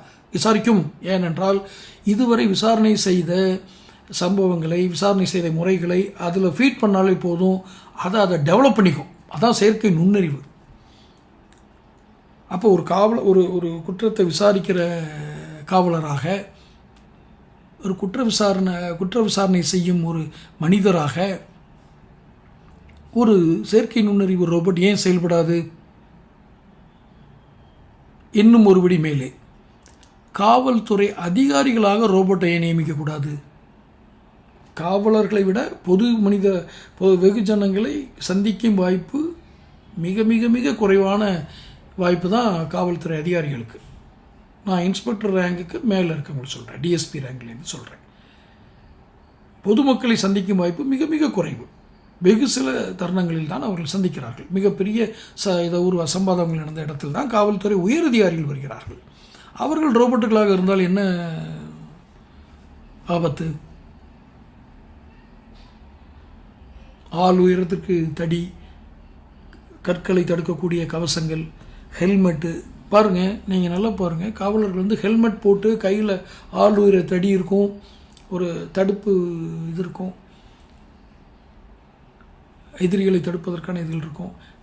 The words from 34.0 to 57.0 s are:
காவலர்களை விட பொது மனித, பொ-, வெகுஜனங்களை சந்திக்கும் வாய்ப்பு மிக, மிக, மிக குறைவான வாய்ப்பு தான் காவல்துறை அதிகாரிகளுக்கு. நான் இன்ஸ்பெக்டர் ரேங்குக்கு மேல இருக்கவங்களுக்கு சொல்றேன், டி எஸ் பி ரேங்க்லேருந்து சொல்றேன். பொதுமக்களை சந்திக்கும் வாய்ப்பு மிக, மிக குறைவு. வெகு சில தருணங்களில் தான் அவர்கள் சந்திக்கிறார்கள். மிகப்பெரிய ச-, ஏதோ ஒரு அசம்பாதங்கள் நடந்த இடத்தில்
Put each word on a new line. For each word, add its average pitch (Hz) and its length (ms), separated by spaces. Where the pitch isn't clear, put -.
காவலர்களை 202 680
விட 196 280
பொது 185 200
மனித, 202 600
பொ-, 190 180
வெகுஜனங்களை 208 880
சந்திக்கும் 202 580
வாய்ப்பு 190 580
மிக, 185 260
மிக, 226 240
மிக 240 280
குறைவான 196 720
வாய்ப்பு 180 320
தான் 196 380
காவல்துறை 175 520
அதிகாரிகளுக்கு. 147 600
நான் 185 160
இன்ஸ்பெக்டர் 196 520
ரேங்குக்கு 180 480
மேல 185 320
இருக்கவங்களுக்கு 143 320
சொல்றேன், - 340
டி 160 100
எஸ் 165 220
பி 156 80
ரேங்க்லேருந்து 123 440
சொல்றேன். - 400
பொதுமக்களை 233 500
சந்திக்கும் 196 440
வாய்ப்பு 175 260
மிக, 269 220
மிக 302 240
குறைவு. 151 360
வெகு 220 260
சில 262 240
தருணங்களில் 180 760
தான் 196 140
அவர்கள் 190 400
சந்திக்கிறார்கள். 139 480
மிகப்பெரிய 202 640
ச-, 180 160
ஏதோ 175 220
ஒரு 180 180
அசம்பாதங்கள் 175 560
நடந்த 156 240
இடத்தில் 151 300